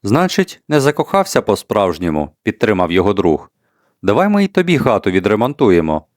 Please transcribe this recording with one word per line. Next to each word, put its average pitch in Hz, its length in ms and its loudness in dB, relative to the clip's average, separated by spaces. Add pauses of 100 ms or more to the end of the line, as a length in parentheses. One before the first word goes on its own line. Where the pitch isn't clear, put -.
«Значить, 175 640 -2
не 151 120 2
закохався 147 600 0
по-справжньому», 87 880 -2 (120)
підтримав 92 500 0
його 92 200 2
друг. 90 380 -2 (520)
«Давай 131 260 0
ми 202 160 2
і 185 40 -2
тобі 175 300 0
хату 104 320 0
відремонтуємо. 95 960 0 (100)